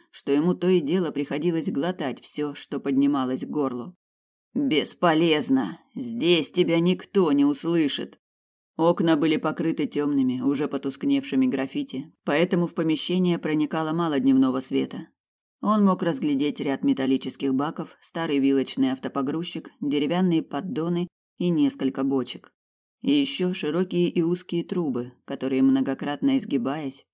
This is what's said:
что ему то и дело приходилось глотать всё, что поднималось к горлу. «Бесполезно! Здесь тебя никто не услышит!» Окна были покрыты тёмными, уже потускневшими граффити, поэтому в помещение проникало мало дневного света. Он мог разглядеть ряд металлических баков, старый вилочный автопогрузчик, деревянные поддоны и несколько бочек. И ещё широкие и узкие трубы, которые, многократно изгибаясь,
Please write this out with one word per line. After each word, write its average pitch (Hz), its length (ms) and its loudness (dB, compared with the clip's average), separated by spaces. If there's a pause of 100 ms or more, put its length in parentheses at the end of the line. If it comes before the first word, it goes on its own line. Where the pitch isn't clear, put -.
что - 220 -6
ему 156 220 2
то 180 160 0
и 185 100 6
дело 160 320 0
приходилось 151 580 -2
глотать 147 520 -4
всё, 147 340 -8
что - 240 -8
поднималось 139 640 0
к - 80 -8
горлу. 135 460 -4 (580)
«Бесполезно! 147 1300 2 (160)
Здесь 139 540 0
тебя 165 300 2
никто 180 540 2
не 143 100 4
услышит!» 151 760 0 (580)
Окна 165 400 4
были 156 180 2
покрыты 156 500 -2
тёмными, 139 540 0
уже 135 300 0
потускневшими 135 760 0
граффити, 135 680 -4 (100)
поэтому 170 440 2
в - 60 -10
помещение 175 640 0
проникало 156 540 -2
мало 160 280 0
дневного 131 420 4
света. 135 480 -4 (520)
Он 208 220 2
мог 185 200 2
разглядеть 147 580 0
ряд 135 220 -2
металлических 135 680 0
баков, 147 460 -4
старый 156 400 -2
вилочный 135 520 2
автопогрузчик, 139 800 -6 (100)
деревянные 156 600 0
поддоны 170 680 -4 (280)
и 175 120 0
несколько 135 540 0
бочек. 135 500 -4 (480)
И 139 100 0
ещё 147 420 0
широкие 175 560 0
и 180 120 0
узкие 170 420 -2
трубы, 127 500 -4 (120)
которые, 135 380 0
многократно 135 760 2
изгибаясь, 135 760 -4